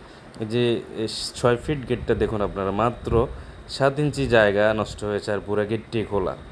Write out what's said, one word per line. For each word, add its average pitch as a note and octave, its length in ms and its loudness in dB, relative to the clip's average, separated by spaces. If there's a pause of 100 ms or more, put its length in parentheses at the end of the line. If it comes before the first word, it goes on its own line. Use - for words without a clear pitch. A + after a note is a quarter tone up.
(400)
এই A2+ 60 -4
যে, A#2+ 340 2 (160)
এ, G#2+ 120 -4 (260)
ছয় A#2+ 220 2
ফিট C3+ 320 -4
গেটটা A#2+ 260 0
দেখুন G#2 260 0
আপনারা, G2 300 0
মাত্র A2+ 560 2 (420)
সাত C#3 300 2
ইঞ্চি C#3 280 0
জায়গা G#2+ 480 6
নষ্ট G#2+ 300 -4
হয়েছে G#2 280 -2
আর G2+ 140 0
পুরো G#2 180 0
গেটটি G#2+ 400 -2
খোলা। F#2 320 -2 (160)